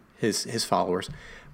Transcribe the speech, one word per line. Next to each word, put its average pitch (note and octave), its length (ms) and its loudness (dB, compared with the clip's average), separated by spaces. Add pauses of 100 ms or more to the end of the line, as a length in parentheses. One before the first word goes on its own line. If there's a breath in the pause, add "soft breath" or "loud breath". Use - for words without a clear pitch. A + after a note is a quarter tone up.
(180)
his, - 260 2
his A2+ 220 -2
followers, F2+ 440 2 (440 loud breath)